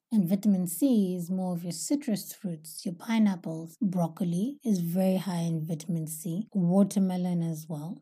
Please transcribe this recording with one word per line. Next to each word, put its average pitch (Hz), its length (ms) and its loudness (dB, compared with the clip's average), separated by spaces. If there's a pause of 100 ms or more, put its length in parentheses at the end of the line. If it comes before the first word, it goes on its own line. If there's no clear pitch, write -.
(120)
And 202 160 4
vitamin 196 380 2
C 202 500 2
is 175 140 -4
more 185 240 0
of 170 80 -4
your 175 100 -4
citrus 240 640 -4
fruits, 165 500 -10
your 170 120 -4
pineapples. 180 840 0
Broccoli 175 840 0
is 208 160 2
very 185 380 2
high 175 240 -2
in 165 260 -2
vitamin 165 400 -4
C, 170 440 -6
watermelon 180 920 2
as 160 260 -6
well. 156 320 -8